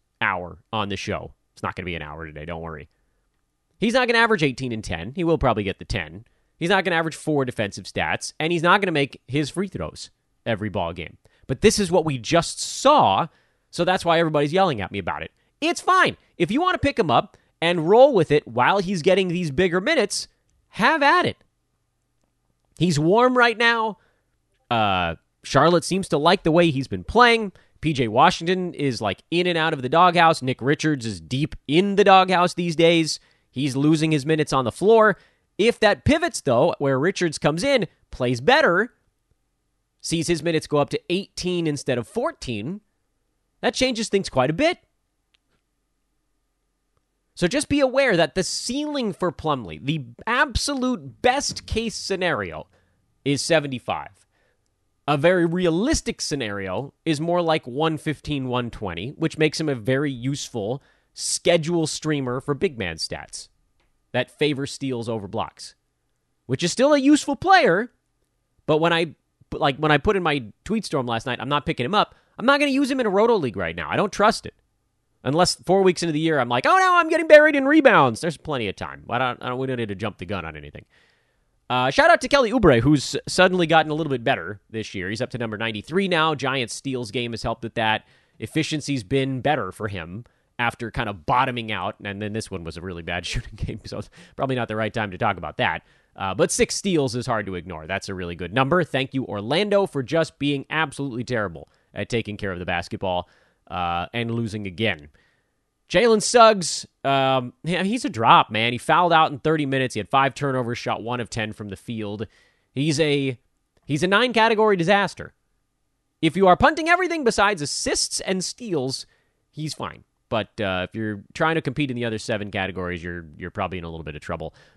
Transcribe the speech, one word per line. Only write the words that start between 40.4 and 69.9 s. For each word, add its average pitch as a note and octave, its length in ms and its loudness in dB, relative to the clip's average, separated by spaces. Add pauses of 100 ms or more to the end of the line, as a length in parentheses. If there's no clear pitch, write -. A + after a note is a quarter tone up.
minutes D#3+ 240 -2
go D3 120 0
up C#3 120 2
to - 100 -4 (100)
eighteen F3 560 -4
instead C#3+ 320 -2
of A#2 80 -6
fourteen, F#3 760 -6 (800)
that - 140 0
changes A#3+ 340 0
things G3 200 0
quite C3 220 0
a D#3+ 40 -2
bit. D#4+ 240 0 (2500)
So F3+ 140 0
just C#4 220 -2
be C#4+ 100 2
aware B3+ 380 2
that D#3+ 160 2
the F#3 80 0
ceiling C4+ 720 -4
for F3 180 -4
Plumlee, G#2+ 500 -6
the C#3+ 220 -4 (220)
absolute B3 960 -2
best C4 440 0
case A3 280 -4
scenario, A2+ 720 -4 (580)
is C3+ 160 0
seventy-five. C3 800 -2 (880)
A D3 80 2
very E3+ 280 4
realistic F3+ 760 0
scenario G#2 760 -6 (100)
is D3+ 160 -2
more F3 220 0
like D#3+ 240 0
one D3+ 320 -2
fifteen, C#3+ 500 -6
one A#2+ 220 -2
twenty, F#2+ 400 -8
which - 280 -4
makes D#3 200 0
him D#3 100 -4
a C#3 60 0
very C3 380 -2
useful B2 680 -6 (320)
schedule E3+ 760 0
streamer C3+ 520 -4
for D3 140 -4
big C3+ 240 -4
man F2 180 -6
stats - 520 -12 (640)
that B2 180 -4
favor C#3+ 360 -2
steals B2 420 -6
over A2 180 -4
blocks, F#2 480 -10 (720)
which B2+ 160 -4
is E3+ 80 0
still C#4+ 240 4
a D4 40 6
useful C#4 360 4
player. B3 560 4 (760)
But D3+ 120 4
when E3+ 140 2
I, E3 240 0 (360)
like, C#3+ 260 0
when D#3 120 2